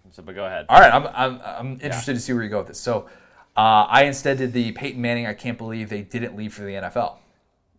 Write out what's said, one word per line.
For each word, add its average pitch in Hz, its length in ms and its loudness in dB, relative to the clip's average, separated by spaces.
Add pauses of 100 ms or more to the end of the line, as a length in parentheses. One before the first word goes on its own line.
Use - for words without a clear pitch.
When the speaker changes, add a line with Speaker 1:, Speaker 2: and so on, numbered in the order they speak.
(120)
Speaker 1:
So, 90 120 -20
but 90 120 -18
go 98 100 -10
ahead. 90 220 -10
Speaker 2:
All 135 120 10
right, 143 140 10
I'm, 143 140 2
I'm, 127 360 -4
I'm - 240 -12 (100)
Speaker 1:
Yeah. 139 80 -12
Speaker 2:
interested 131 300 -6
to 117 40 -6
see 127 140 -6
where 117 100 -2
you 107 60 -8
go 104 100 -4
with 98 80 -8
this. - 120 -16
So, 113 280 -4 (480)
uh, 110 320 4
I 131 180 6
instead 139 340 -4
did 127 140 -4
the 117 200 -2
Peyton 127 280 -12
Manning, 120 260 -4
"I 107 60 -8
can't 113 240 -12
believe 113 320 -10
they 104 120 -8
didn't 113 340 -10
leave 104 180 -12
for 104 100 -16
the 98 120 -10
N 95 80 -10
F 90 140 -8
L." - 220 -6 (600)